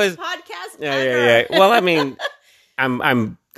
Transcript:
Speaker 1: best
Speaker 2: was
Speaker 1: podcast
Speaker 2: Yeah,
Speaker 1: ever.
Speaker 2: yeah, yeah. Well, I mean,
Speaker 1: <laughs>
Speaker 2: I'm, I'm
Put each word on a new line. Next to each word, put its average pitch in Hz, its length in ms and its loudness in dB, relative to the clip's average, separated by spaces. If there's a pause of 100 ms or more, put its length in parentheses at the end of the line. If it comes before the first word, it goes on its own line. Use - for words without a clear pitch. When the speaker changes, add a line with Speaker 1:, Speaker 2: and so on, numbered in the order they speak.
Speaker 1:
best 175 100 -8
Speaker 2:
was 339 100 -10
Speaker 1:
podcast 359 540 -12
Speaker 2:
Yeah, 143 120 -4
Speaker 1:
ever. 135 100 -2 (220)
Speaker 2:
yeah, 117 240 4
yeah. 202 100 2
Well, 196 120 6
I 233 100 2
mean, 156 360 0 (300)
Speaker 1:
<laughs> - 300 -20
Speaker 2:
I'm, 127 240 -2
I'm 120 360 0 (200)